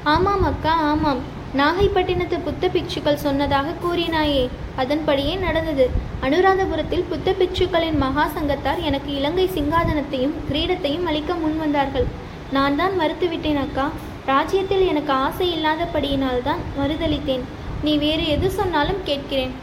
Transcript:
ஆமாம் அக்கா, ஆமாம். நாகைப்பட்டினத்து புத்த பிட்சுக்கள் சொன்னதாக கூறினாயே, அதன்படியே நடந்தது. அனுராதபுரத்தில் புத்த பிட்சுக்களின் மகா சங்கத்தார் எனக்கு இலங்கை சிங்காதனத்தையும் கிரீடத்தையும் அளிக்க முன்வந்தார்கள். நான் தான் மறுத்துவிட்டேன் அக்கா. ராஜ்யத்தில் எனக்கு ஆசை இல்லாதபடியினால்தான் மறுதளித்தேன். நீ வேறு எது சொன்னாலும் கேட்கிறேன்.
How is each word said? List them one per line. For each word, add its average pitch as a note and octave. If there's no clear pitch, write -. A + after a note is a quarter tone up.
ஆமாம் F4+
அக்கா, D4+
ஆமாம். D4+
நாகைப்பட்டினத்து F4+
புத்த D4
பிட்சுக்கள் D4+
சொன்னதாக C#4
கூறினாயே, D#4+
அதன்படியே D4
நடந்தது. D#4+
அனுராதபுரத்தில் E4+
புத்த F4
பிட்சுக்களின் E4+
மகா C#4
சங்கத்தார் D4
எனக்கு C#4
இலங்கை E4+
சிங்காதனத்தையும் D4+
கிரீடத்தையும் E4+
அளிக்க D#4
முன்வந்தார்கள். D4+
நான் C#4
தான் F#4
மறுத்துவிட்டேன் D#4
அக்கா. C4+
ராஜ்யத்தில் F#4
எனக்கு D4
ஆசை D4+
இல்லாதபடியினால்தான் D4
மறுதளித்தேன். C#4+
நீ D4+
வேறு D#4
எது D4+
சொன்னாலும் F#4
கேட்கிறேன். C#4